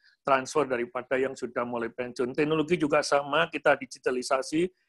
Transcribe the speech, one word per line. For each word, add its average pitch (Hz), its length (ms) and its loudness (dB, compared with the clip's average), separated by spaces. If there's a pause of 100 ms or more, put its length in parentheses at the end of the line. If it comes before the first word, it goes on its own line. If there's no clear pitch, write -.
(220)
transfer 135 480 2
daripada 123 480 -2
yang 131 160 0
sudah 123 320 -4
mulai 120 240 -4
pensiun. 123 480 -6
Teknologi 156 400 2
juga 151 240 2
sama, 143 480 2
kita 147 240 2
digitalisasi, 135 960 -2 (200)